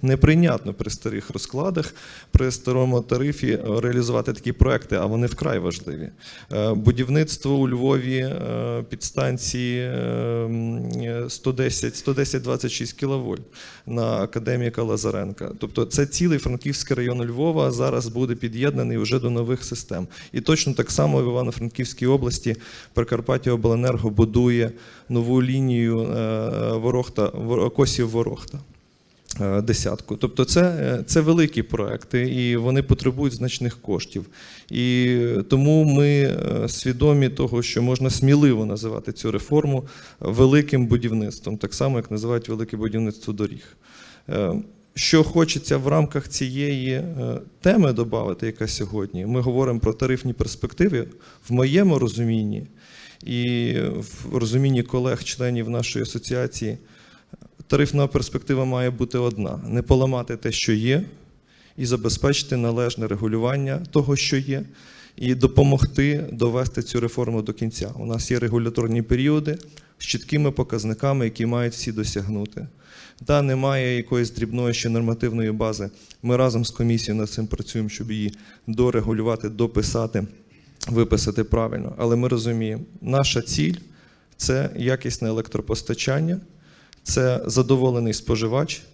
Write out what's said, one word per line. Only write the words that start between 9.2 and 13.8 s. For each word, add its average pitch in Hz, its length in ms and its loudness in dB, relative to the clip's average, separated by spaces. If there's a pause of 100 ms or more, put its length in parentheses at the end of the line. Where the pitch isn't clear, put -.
е, 127 120 -6 (520)
м, 117 520 -4
е, 120 320 -6
сто - 240 -4
десять, 123 440 -2
сто - 180 -2
десять 131 280 -2
двадцять 123 280 -4
шість - 220 -6
кіловольт 131 500 -4 (440)